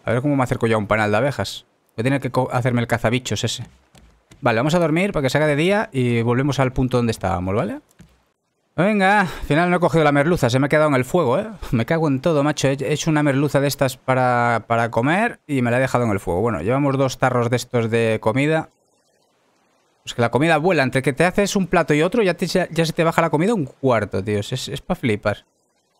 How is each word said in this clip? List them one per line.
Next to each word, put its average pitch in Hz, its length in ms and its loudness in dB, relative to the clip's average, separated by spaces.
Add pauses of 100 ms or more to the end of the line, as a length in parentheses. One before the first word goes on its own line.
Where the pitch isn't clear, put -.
A - 80 0
ver 120 80 0
cómo 143 160 0
me 131 60 2
acerco 120 220 -2
yo 113 120 2
a - 20 0
un 101 80 -4
panal 107 240 2
de 104 60 2
abejas. 123 480 -4 (320)
Voy 113 40 -4
a - 20 -2
tener 135 180 0
que 127 100 -6
co-, 127 200 -2
hacerme 123 280 0
el 117 80 -2
cazabichos 117 560 -2
ese. 120 240 -6 (720)
Vale, 113 200 2
vamos 151 140 0
a 180 60 2
dormir 170 320 2
para 147 120 -2
que 131 60 0
se 143 80 0
haga 151 100 2
de 147 100 0
día 196 340 0
y 120 300 0
volvemos 127 380 0
al 131 120 0
punto 127 260 -2
donde 120 140 0
estábamos, 92 420 -4
¿vale? 208 280 -4 (960)
Venga, 202 440 2
al 175 60 0
final 165 420 0
no 175 80 2
he - 20 -2
cogido 160 240 2
la 147 80 4
merluza, 147 380 2
se 127 100 2
me 143 60 2
ha 139 40 -4
quedado 156 200 4
en 139 60 2
el 127 100 0
fuego, 151 340 0
¿eh? 214 80 -6 (240)
Me 117 140 0
cago 160 240 0
en 131 100 0
todo, 147 240 2
macho. 147 240 0
He, 139 60 2
he 139 180 -4
hecho 156 180 -2
una 151 140 2
merluza 139 380 2
de 143 80 0
estas 131 260 -2
para, 120 720 0
para 117 240 0
comer 165 560 0
y 139 140 0
me 120 100 2
la 120 60 2
he - 20 2
dejado 127 240 0
en 113 80 0
el 95 80 0
fuego. 90 220 -2
Bueno, 110 200 -2
llevamos 135 360 0
dos 131 200 -2
tarros 123 320 0
de 127 60 0
estos 117 340 -2
de 113 320 0
comida. 147 480 0 (1300)
Pues - 100 -14
que 120 80 -4
la 117 80 2
comida 156 280 2
vuela, 156 260 2
entre 127 180 -2
que 135 120 -2
te 160 100 0
haces 190 320 0
un 190 120 0
plato 165 260 2
y 147 80 2
otro, 185 200 0
ya, 180 120 2
te, 170 140 -4
ya, 175 220 -2
ya 165 160 -2
se 156 60 -2
te 165 140 0
baja 165 160 2
la 165 80 0
comida 175 240 0
un 180 100 -2
cuarto, 107 580 -2
tío. 104 180 -2
Es, - 120 -8
es - 300 -8
pa' 180 140 -6
flipar. 104 500 -4 (540)